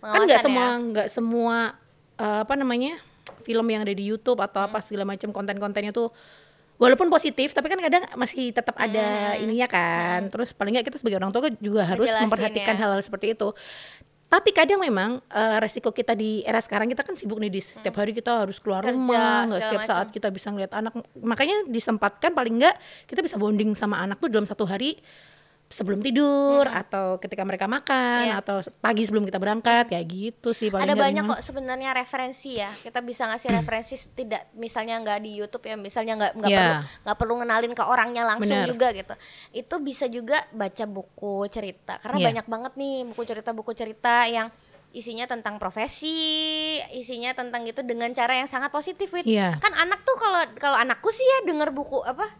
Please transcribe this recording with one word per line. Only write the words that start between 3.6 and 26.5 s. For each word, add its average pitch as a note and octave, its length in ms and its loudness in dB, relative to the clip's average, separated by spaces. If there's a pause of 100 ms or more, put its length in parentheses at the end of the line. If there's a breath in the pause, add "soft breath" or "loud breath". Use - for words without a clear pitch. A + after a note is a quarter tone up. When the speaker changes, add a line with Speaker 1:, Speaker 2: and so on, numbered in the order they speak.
Speaker 2:
yang G#3+ 140 0
ada G3+ 100 -2
di G3 140 -4
YouTube A3 340 0
atau G3+ 220 0
apa G#3 180 -2
Speaker 1:
Hmm. - 60 -12
Speaker 2:
segala G3+ 200 -4
macam G3 240 -6
konten-kontennya G3+ 600 -4
tuh A#3 160 0 (680 soft breath)
walaupun C4+ 320 6
positif, D4+ 440 4
tapi C#4+ 160 0
kan F#4 120 0
kadang F4 220 4 (140)
masih B3 340 -4
tetap A#3 260 -2
ada G#3 600 0
Speaker 1:
Hmm. - 80 -4
Speaker 2:
ininya A#3 240 0
kan. F3 540 2
Speaker 1:
Hmm. G3 100 -6
Speaker 2:
Terus A#3 200 -4
paling G3+ 220 -2
nggak A#3 140 2
kita C#4+ 100 -8
sebagai G#3+ 200 0
orang F#3 120 0
tua B3 240 2
juga G#3 300 0
harus F#3 240 2
Speaker 1:
Ngejelasin A3 160 4
Speaker 2:
memperhatikan G#3+ 500 2
Speaker 1:
ya. G3+ 80 0
Speaker 2:
hal-hal G3+ 200 2
seperti G3+ 320 -4
itu. G#3 160 0 (760 loud breath)
Tapi F#4+ 220 6
kadang F#4+ 300 4
memang, A#3+ 480 0
eh, G#3+ 320 2
resiko A3 320 -2
kita A#3+ 240 0
di G#3+ 260 -2
era A3 160 0
sekarang G#3+ 300 0
kita B3+ 160 -2
kan G4 100 -6
sibuk A3 220 -6
nih, G#3+ 160 -2
Dis. F#3+ 240 -6
Setiap G#3+ 160 -4
Speaker 1:
Hmm. G3+ 100 -2
Speaker 2:
hari G#3 120 0
kita A#3 260 -2
harus G3 180 -2
keluar F#3+ 220 -2
Speaker 1:
Kerja, B3 160 0
Speaker 2:
rumah, B3+ 160 2 (320)
nggak A3 160 0
Speaker 1:
segala A3 80 -2
Speaker 2:
setiap G#3+ 160 0
Speaker 1:
macam. A3 80 -2
Speaker 2:
saat F#3+ 180 0
kita G#3+ 200 -4
bisa F#3+ 200 -8
ngeliat G3 220 -6
anak. A3 220 -4 (220)
Makanya C4+ 400 0 (120)
disempatkan A3 640 0
paling B3 240 0
nggak C#4+ 200 6 (300 loud breath)
kita - 140 -4
bisa E4 160 -2
bonding G#3+ 380 2
sama G#3 260 0
anak G3 180 -4
tuh E4 120 0
dalam G#3+ 160 2
satu G#3+ 180 -4
hari G3+ 320 -2 (720 soft breath)
sebelum G3+ 360 -4
tidur, C#4 640 4